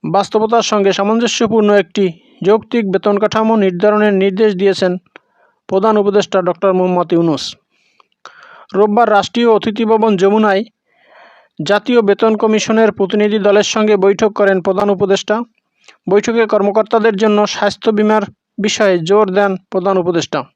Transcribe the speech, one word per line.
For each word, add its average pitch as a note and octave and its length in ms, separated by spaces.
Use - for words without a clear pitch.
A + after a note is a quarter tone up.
বাস্তবতার G#3+ 580
সঙ্গে G3 300
সামঞ্জস্যপূর্ণ G#3+ 760
একটি G3 420
যৌক্তিক G#3+ 460
বেতন G3+ 280
কাঠামো A3 380
নির্ধারণের G#3 580
নির্দেশ G3 400
দিয়েছেন F#3 420
প্রধান G#3+ 300
উপদেষ্টা G3+ 460
ডক্টর F3+ 300
মোহাম্মদ F3+ 400
ইউনূস। E3+ 440
রোববার G#3 360
রাষ্ট্রীয় G#3+ 380
অতিথি A3 360
ভবন A3 320
যমুনায় G3+ 480
জাতীয় G#3 360
বেতন G#3 340
কমিশনের A3 560
প্রতিনিধি G#3 460
দলের G3+ 240
সঙ্গে G#3+ 340
বৈঠক G3 360
করেন G3 280
প্রধান G3 300
উপদেষ্টা। G3 500
বৈঠকে A3 360
কর্মকর্তাদের G#3+ 680
জন্য G#3 300
স্বাস্থ্য - 440
বীমার G#3+ 320
বিষয়ে G3 400
জোর G3 320
দেন G3 260
প্রধান F#3+ 280
উপদেষ্টা। E3 460